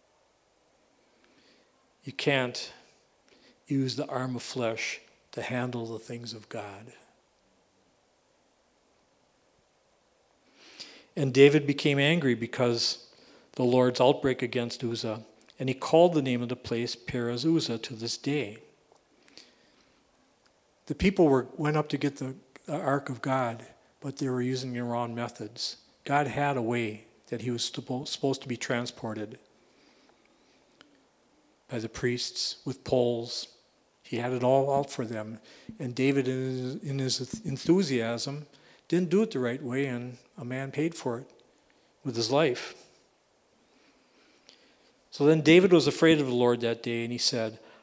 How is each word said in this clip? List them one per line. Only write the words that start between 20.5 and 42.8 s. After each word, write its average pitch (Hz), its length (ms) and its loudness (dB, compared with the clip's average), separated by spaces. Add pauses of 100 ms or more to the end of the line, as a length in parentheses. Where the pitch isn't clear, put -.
The 156 80 -8
people 190 320 4
were, 131 300 4
went 151 200 -2
up 147 120 0
to 143 100 -2
get 139 200 -4
the, 131 180 -8 (300)
the 139 100 -6
ark 139 320 -2
of 120 120 -8
God, 123 460 -2 (340)
but 135 180 -8
they 139 100 -2
were 127 120 0
using 127 320 -2
the 120 120 -4
wrong 120 280 -2
methods. 117 640 -8 (260)
God 143 240 2
had 143 280 -2
a 123 60 -2
way 113 440 -2 (240)
that 117 120 -6
he 123 80 -4
was 117 180 -4
suppo-, 127 380 -8
supposed - 360 -2
to 135 60 -14
be 123 80 -4
transported 113 840 -6 (2250)
by 120 120 -6
the 110 80 -6
priests - 760 -4
with - 200 -10
poles. 120 640 -2 (560)
He - 140 -6
had 123 140 -4
it 127 120 -2
all 135 280 4
out 139 160 0
for - 160 -6
them. 110 360 -10 (400)
And 123 160 -6
David, 135 320 2
in 131 100 -2
his, 131 380 -4
in 139 240 -6
his 131 440 -4
enthusiasm, 139 1000 0 (400)
didn't 175 240 0
do 185 100 4
it 220 120 0
the 143 60 -4
right 123 240 -2
way, 127 220 -2
and 123 320 -6 (220)
a 139 80 -12
man 131 240 -6
paid 156 240 -2
for 120 240 -4
it 139 120 -14 (760)
with 123 120 -4
his 113 140 0
life. 139 440 2 (2250)